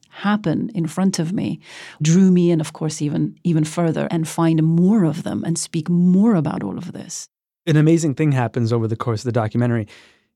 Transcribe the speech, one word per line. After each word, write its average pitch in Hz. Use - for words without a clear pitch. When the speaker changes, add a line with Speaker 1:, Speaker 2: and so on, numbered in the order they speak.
Speaker 1:
happen 208
in 165
front 185
of 170
me -
drew 180
me 175
in, 160
of 156
course, 156
even, 151
even 160
further 160
and 160
find 160
more 180
of 156
them -
and 165
speak -
more 180
about 160
all -
of 180
this. -
Speaker 2:
An 151
amazing 156
thing 156
happens 120
over 113
the 113
course 113
of -
the 120
documentary. 117